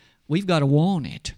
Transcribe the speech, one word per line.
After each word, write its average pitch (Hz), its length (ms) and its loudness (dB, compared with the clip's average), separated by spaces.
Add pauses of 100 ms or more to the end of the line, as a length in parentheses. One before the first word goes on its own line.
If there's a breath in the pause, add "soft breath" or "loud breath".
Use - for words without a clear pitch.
(280 soft breath)
We've 185 180 -2
gotta 160 200 2
want 151 420 2
it. - 300 -14